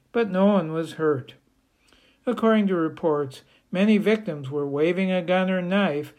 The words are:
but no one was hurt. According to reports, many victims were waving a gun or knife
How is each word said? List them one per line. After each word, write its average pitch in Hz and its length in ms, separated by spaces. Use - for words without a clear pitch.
but 233 180
no 185 160
one 180 260
was 160 200
hurt. 151 420
According 220 440
to 185 80
reports, 151 640
many 208 260
victims 196 520
were 143 160
waving 170 440
a 185 100
gun 185 300
or 185 100
knife 175 580